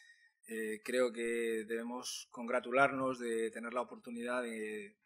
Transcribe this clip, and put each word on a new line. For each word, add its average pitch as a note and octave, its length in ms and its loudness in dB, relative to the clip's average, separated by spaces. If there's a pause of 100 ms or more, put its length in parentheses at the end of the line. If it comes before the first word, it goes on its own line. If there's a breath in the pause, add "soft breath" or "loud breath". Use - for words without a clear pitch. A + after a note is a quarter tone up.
(480 loud breath)
Eh, A2 360 -2
creo B2 300 4
que A#2 540 0
debemos A#2+ 640 -6
congratularnos B2+ 880 4
de A2+ 320 0
tener A#2 220 -8
la B2 80 0
oportunidad A#2+ 600 -4
de G#2+ 640 -6